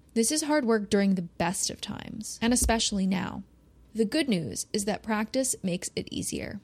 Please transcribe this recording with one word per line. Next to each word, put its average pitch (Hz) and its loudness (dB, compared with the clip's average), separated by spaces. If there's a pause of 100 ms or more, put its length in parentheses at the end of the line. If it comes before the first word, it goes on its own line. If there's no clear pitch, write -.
(140)
This 226 4
is 311 0
hard 302 2
work 214 2
during 196 6
the 185 0
best 170 -2
of - -8
times, - -10
and 233 4
especially 220 2
now. 190 -2 (500)
The 220 2
good 285 0
news 165 -2
is 208 -2
that 202 -2
practice 220 -2
makes 180 -4
it - -6
easier. - -6